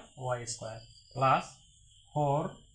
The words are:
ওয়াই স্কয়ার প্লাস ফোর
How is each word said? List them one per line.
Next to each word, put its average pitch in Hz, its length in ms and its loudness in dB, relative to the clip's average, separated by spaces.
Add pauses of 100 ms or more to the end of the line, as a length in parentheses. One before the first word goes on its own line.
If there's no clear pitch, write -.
(220)
ওয়াই 123 180 -2 (120)
স্কয়ার 113 280 -10 (340)
প্লাস 135 300 4 (680)
ফোর 147 320 2 (320)